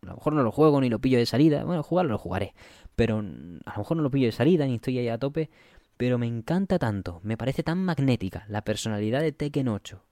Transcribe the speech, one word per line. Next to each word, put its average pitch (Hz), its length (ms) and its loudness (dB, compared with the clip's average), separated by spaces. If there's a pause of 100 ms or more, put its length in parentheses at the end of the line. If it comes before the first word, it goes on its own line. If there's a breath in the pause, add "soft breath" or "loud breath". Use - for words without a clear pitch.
a - 40 -16
lo - 80 -12
mejor - 200 -2
no 151 80 4
lo 110 100 2
juego 147 280 6
ni 131 80 2
lo 113 120 0
pillo 127 180 4
de 120 80 4
salida, 147 380 4
bueno, 156 180 -4
jugarlo 160 300 0
lo 104 60 -2
jugaré, 95 360 -6 (400 loud breath)
pero 110 240 2
a - 20 -2
lo 85 580 -12
mejor 104 180 -2
no 160 60 0
lo 143 80 2
pillo 135 160 2
de 113 60 2
salida 151 340 4
ni 127 100 0
estoy 127 220 -4
ahí 120 100 -2
a 113 100 -4
tope, 143 320 -4 (500 soft breath)
pero 123 160 2
me 120 100 0
encanta 165 520 0
tanto, 95 440 -2
me 107 140 -4
parece 131 260 -2
tan 175 220 -2
magnética 131 640 0
la 104 140 -6
personalidad 107 580 -2
de 160 120 0
Tekken 143 360 -2
ocho 101 440 -6